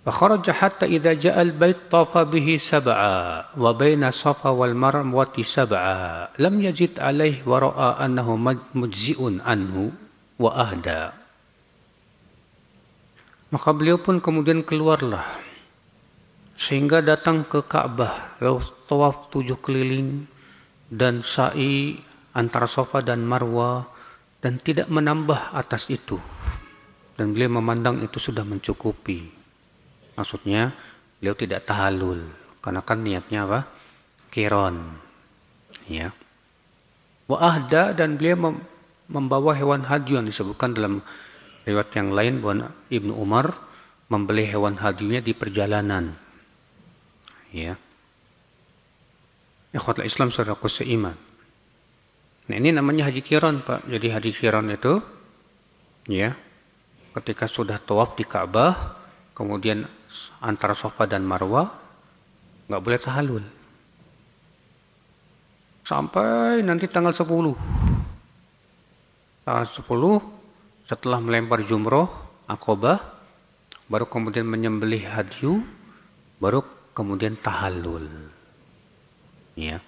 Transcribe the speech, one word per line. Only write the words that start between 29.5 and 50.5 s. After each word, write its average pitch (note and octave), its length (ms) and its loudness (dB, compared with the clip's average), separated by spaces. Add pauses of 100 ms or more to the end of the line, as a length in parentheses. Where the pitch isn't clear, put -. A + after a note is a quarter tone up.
Maksudnya, G#2 560 -2 (440)
beliau G2 160 -2
tidak F#2+ 320 -6
tahallul, F#2+ 560 0 (400)
karena F#2 200 -6
kan A2+ 200 -2
niatnya G2+ 440 -4
apa? G#2+ 140 0 (720)
Qiran. F#2 680 -2 (920)
Ya. F2 240 -8 (1120)
Wa E3 280 4
ahda, D#3 400 2
dan D#3+ 240 0
beliau E3 320 2
mem-, - 120 -8 (480)
membawa C#3 440 2
hewan C#3 320 0
hadyu C#3 320 0
yang A2+ 80 -2
disebutkan G#2+ 480 -4
dalam G2+ 280 -2 (640)
riwayat G#2 300 0
yang G2 180 0
lain A2+ 280 2
bahwa G#2 280 -2 (200)
Ibnu G#2+ 240 -2
Umar A2 400 0 (560)
membeli G#2+ 360 0
hewan G2+ 320 0
hadyunya G#2 440 -2
di A2+ 100 -2
perjalanan. G2+ 840 -2 (1400)
Ya. E2+ 240 -8 (1900)
Ikhwatul A2+ 400 -4
Islam, B2 240 0
saudaraku G#2+ 320 -4